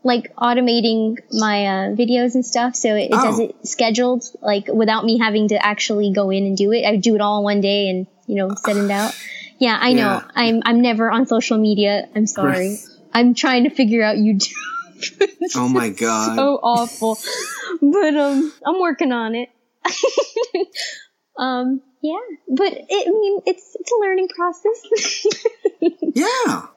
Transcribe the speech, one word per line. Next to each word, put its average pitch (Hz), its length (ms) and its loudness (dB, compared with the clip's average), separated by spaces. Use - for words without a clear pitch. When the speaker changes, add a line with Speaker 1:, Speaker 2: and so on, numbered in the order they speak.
Speaker 1:
like, 247 300 0
automating 233 800 2
my, 208 340 0
uh, 196 300 -2
videos 240 380 2
and 254 100 2
stuff, 247 320 -2
so 220 180 0
it, 208 100 0
it - 80 -4
does 220 280 2
Speaker 2:
Oh. 226 40 0
Speaker 1:
it - 100 -8
scheduled, 240 560 0
like, 202 260 -2
without 220 380 2
me 226 120 2
having 214 300 2
to 202 180 2
actually 208 460 0
go 196 160 2
in 196 160 0
and 196 140 0
do 202 140 2
it. 233 120 0
I 226 120 2
do 214 180 2
it 208 80 2
all 208 160 0
in 202 60 0
one 202 180 0
day 202 260 0
and, 185 180 -4
you 220 100 -6
know, 190 140 -2
send 202 140 0
it 202 120 0
out. 208 280 -2
Speaker 2:
<sighs> - 60 -16
Speaker 1:
Yeah, 226 200 2
I 247 120 2
know. 247 80 4
Speaker 2:
Yeah. 202 220 0
Speaker 1:
I'm, 226 320 2
I'm 233 160 4
never 226 300 2
on 240 140 2
social 226 300 0
media. 208 600 2
I'm 214 100 2
sorry. 190 440 -2
Speaker 2:
Right. 208 80 -8
Speaker 1:
I'm 240 200 6
trying 254 300 2
to 294 60 2
figure 226 320 2
out 214 140 2
YouTube. 214 360 2
<laughs> - 220 -8
It's 349 160 -4
Speaker 2:
Oh 123 120 0
my 123 220 2
Speaker 1:
just 95 100 -10
Speaker 2:
God. 113 360 0
Speaker 1:
so 277 240 2
awful. 233 560 0
But, 302 360 4
um, 285 360 2
I'm 349 140 0
working 330 320 0
on 226 240 -4
it. 240 120 -6
<laughs> - 840 -2
Um, 254 440 -2
yeah. 311 180 -4
But, 349 260 0
it, - 340 -4
I - 20 0
mean, 403 360 0
it's, - 320 -6
it's - 140 -10
a 466 80 2
learning 381 280 0
process. 403 960 -4
<laughs> 330 340 -2
Speaker 2:
Yeah. 453 520 0